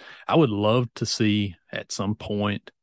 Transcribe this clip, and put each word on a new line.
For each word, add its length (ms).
I 80
would 140
love 460
to 100
see 500
at 180
some 240
point 560